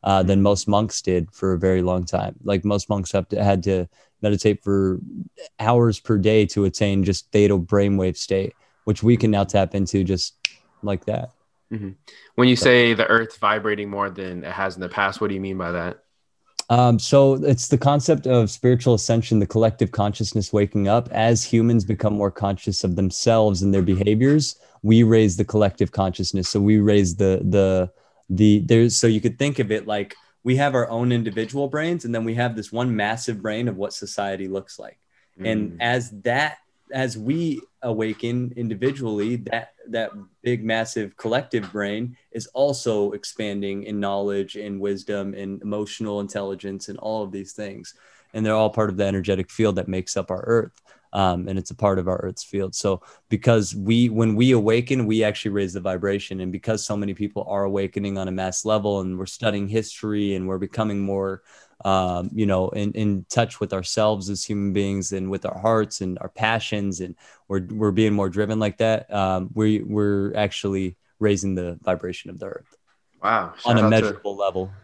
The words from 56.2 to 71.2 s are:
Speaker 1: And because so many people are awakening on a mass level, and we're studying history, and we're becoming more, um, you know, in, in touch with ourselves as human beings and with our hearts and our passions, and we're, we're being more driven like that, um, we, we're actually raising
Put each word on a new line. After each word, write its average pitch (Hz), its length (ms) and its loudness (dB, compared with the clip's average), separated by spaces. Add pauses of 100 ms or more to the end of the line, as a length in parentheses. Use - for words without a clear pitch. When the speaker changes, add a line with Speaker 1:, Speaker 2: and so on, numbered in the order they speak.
Speaker 1:
And 92 100 -6
because 101 340 -4
so 104 120 -6
many 101 160 -4
people 101 340 -8
are 101 160 -2
awakening 98 540 -4
on 95 100 -6
a 92 40 -6
mass 95 340 -6
level, 104 360 0
and 92 160 -6
we're 92 80 -8
studying 104 420 -4
history, 104 680 -4
and 92 120 -4
we're 95 100 -4
becoming 101 420 -4
more, 98 440 -6 (420)
um, 92 480 0
you 107 120 0
know, 95 240 0
in, 104 220 -4
in 101 380 -2
touch 117 320 -2
with 101 100 -6
ourselves 101 580 -2
as 98 140 -6
human 101 300 -4
beings 98 400 -4
and 95 180 -6
with 98 140 -8
our - 120 -6
hearts 110 440 0
and 92 180 -6
our 95 100 -12
passions, 107 680 -4
and 85 160 -10 (320)
we're, 98 200 -4
we're 107 240 0
being 107 220 2
more 98 160 0
driven 104 300 -2
like 104 200 -2
that, 110 340 0
um, 95 400 -2
we, 107 300 2
we're 101 520 -2
actually 98 640 -4 (220)
raising 98 360 0